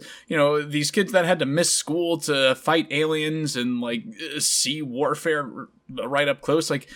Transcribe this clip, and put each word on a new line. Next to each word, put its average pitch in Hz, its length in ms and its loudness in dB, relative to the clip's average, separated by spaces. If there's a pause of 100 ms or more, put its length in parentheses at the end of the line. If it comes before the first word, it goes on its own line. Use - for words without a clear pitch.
(280)
you 170 80 -2
know, 147 280 4
these 147 260 -2
kids 196 220 0
that 180 140 4
had 175 120 4
to 151 80 0
miss 156 260 2
school 170 460 0
to 135 380 2
fight 160 360 2
aliens 156 640 0
and, 123 240 -2
like, 120 240 -4 (320)
uh, 151 40 -6
see - 420 0
warfare 147 640 -2
r-, 123 640 -12
right 143 200 0
up 139 140 0
close. 160 300 2
Like, - 240 -4